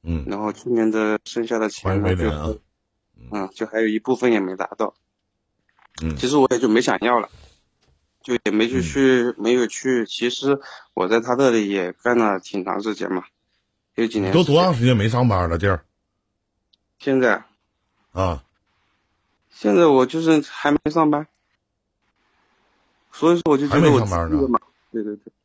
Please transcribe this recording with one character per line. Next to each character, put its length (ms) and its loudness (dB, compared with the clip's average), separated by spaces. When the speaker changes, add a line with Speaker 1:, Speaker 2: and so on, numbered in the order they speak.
Speaker 1:
嗯。 260 -4
Speaker 2:
然 100 -6
后 140 -6
去 180 -12
年 200 2
的 340 -2
剩 220 -6
下 120 -4
的 100 -2
钱 280 -4
呢， 80 -2
Speaker 1:
欢 80 0
迎 60 -2
威 60 -4
廉 140 -4
啊。 80 -8
Speaker 2:
就， 140 -8
嗯， 200 -8
就 140 -8
还 140 -6
有 80 0
一 100 -2
部 160 -2
分 160 0
也 80 2
没 160 -4
拿 120 -8
到。 180 -6
Speaker 1:
嗯。 140 -6
Speaker 2:
其 120 -4
实 80 0
我 140 6
也 80 0
就 100 0
没 120 4
想 200 -2
要 200 0
了， 80 -8
就 120 -4
也 80 -2
没 160 2
去， 100 -4
Speaker 1:
嗯。 40 -2
Speaker 2:
去， 560 2
没 140 0
有 140 2
去。 400 -2
其 240 -4
实 300 -2
我 140 -2
在 120 2
他 160 -4
这 140 4
里 180 0
也 240 -4
干 260 -2
了 220 0
挺 240 -8
长 180 -6
时 120 -6
间 180 -6
嘛， 120 -4
有 120 -2
几 140 -4
年 120 -2
时 40 4
间。 40 6
Speaker 1:
你 40 4
都 0 -
多 180 4
长 120 2
时 100 0
间 120 4
没 120 0
上 200 2
班 200 2
了， 100 -2
弟 80 0
儿？ 180 0
Speaker 2:
现 220 0
在？ 220 2
Speaker 1:
啊。 300 -2
Speaker 2:
现 260 0
在 100 6
我 200 6
就 140 -4
是 280 2
还 220 -4
没 80 2
上 180 2
班， 160 -2
所 220 2
以 20 2
说 100 -4
我 120 4
就 80 -2
觉 80 -2
得 60 4
我 40 6
Speaker 1:
还 60 6
没 80 6
上 120 0
班 200 -2
呢？ 60 0
Speaker 2:
自 60 2
律 100 0
嘛。 80 2
对， 100 -6
对， 140 -8
对。 160 -20